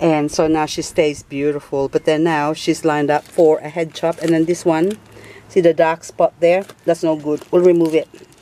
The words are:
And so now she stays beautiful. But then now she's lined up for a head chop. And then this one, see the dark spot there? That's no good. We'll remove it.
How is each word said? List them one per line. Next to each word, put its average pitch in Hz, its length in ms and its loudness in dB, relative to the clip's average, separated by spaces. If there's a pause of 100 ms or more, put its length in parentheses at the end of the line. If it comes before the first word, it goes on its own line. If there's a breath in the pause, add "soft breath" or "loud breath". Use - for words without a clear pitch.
And 151 320 0
so 160 160 0
now 156 180 0
she - 160 -8
stays 151 400 -2
beautiful. 143 680 -4
But - 180 -4
then 156 180 2
now 156 300 0
she's - 300 -4
lined 147 260 0
up 147 140 0
for 156 340 2
a 143 100 -12
head 160 260 -6
chop. 165 280 -4
And 165 80 -2
then 160 160 2
this 170 180 -4
one, 175 340 0 (500 loud breath)
see - 120 0
the 165 140 4
dark 165 280 0
spot - 380 -2
there? 175 240 2 (220)
That's 165 160 -2
no 156 140 0
good. 147 340 -6
We'll 175 120 4
remove 170 320 4
it. 156 140 0 (340)